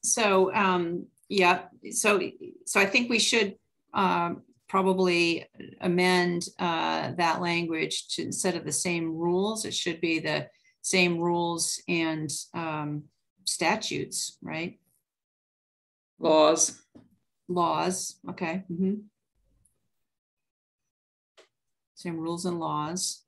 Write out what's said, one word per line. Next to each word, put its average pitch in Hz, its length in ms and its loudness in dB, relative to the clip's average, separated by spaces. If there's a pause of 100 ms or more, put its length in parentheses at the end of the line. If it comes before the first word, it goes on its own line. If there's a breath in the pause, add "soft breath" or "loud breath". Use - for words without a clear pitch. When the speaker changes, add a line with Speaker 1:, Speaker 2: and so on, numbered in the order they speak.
Speaker 1:
So, 196 500 2
um, 180 540 0 (200)
yeah, 185 360 4 (280)
so, 208 300 2 (440)
so - 140 2
I 190 60 6
think 240 240 0
we 233 100 2
should, 214 360 2 (380)
um, 180 500 0 (240)
probably 180 800 2 (340)
amend, 175 640 2 (140)
uh, 160 580 -2
that 170 240 2
language 170 680 -2
to, - 120 -6
instead 180 340 -2
of 160 80 -6
the 156 80 -6
same 165 440 -2
rules, 190 500 -2
it - 80 -8
should 165 260 -4
be 160 200 0
the 151 280 -4 (340 soft breath)
same 180 360 2
rules 170 680 -2
and, 160 420 -2 (240)
um, 151 500 -6 (420)
statutes, - 960 -4
right? 165 380 -10 (1400)
Speaker 2:
Laws. 156 640 4 (680)
Speaker 1:
Laws, 175 720 0 (100)
okay. 180 420 -4
Mm-hmm. 190 300 0 (3000)
Same 170 220 -8
rules 170 280 -4
and 175 140 -2
laws. 156 680 -4